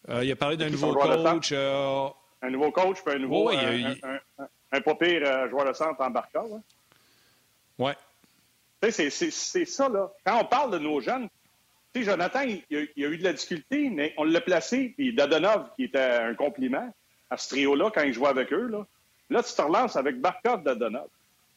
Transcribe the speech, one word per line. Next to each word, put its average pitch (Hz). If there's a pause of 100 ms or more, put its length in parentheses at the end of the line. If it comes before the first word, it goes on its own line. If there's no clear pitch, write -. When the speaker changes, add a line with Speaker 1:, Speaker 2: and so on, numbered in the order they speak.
Speaker 1:
Euh, 120
il 135
a 127
parlé 147
d'un 160
Speaker 2:
Qui 151
Speaker 1:
nouveau 147
Speaker 2:
sont 147
joueurs 139
de 165
Speaker 1:
coach, 165
Speaker 2:
centre ? -
Speaker 1:
euh, 135 (380)
Speaker 2:
Un 127
nouveau 139
coach, 185
puis 143
un 139
nouveau, 143
Speaker 1:
Oui, -
oui, 131
Speaker 2:
euh, 120
Speaker 1:
il 120
Speaker 2:
un, 135
un, 139 (200)
un, 139 (240)
un 139
pas 151
pire, 165
euh, 131
joueur 135
de 127
centre 156
en 127
Barca, 120
ouais. 220 (1160)
Speaker 1:
Ouais. 135 (880)
Speaker 2:
Tu 220
sais, -
c'est, 147
c'est, 165
c'est -
ça, 269
là. 196 (140)
Quand 220
on -
parle 262
de 175
nos 151
jeunes, 226 (680)
tu 247
sais, 208
Jonathan, 185
il, 214
il 147
a, - (160)
il 139
a 147
eu 165
de 175
la 180
difficulté, 254
mais 151
on 151
l'a 160
placé, 214
puis 127
Dadonov, 156 (100)
qui 127
était 135
un 120
compliment 139 (360)
à 123
ce -
trio-là, 143
quand 156
il 135
jouait 135
avec 131
eux, 233
là. 208 (420)
Là, 226
tu -
te -
relances 190
avec 127
Barkov, 185
Dadonov. 120 (500)